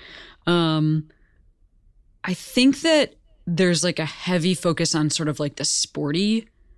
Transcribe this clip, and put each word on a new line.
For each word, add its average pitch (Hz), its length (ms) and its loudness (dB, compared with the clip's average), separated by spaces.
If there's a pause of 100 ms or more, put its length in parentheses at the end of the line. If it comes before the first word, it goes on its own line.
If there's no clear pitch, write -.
(460)
Um, 156 600 0 (1160)
I 185 100 -4
think 262 480 0
that 311 320 2 (320)
there's, 175 380 2
like, 175 140 -2
a 160 60 -2
heavy 180 500 -2
focus 165 400 0
on 156 160 2
sort 151 180 -2
of, 147 120 -4
like, 147 160 -4
the 143 80 -6
sporty, 190 840 -2 (300)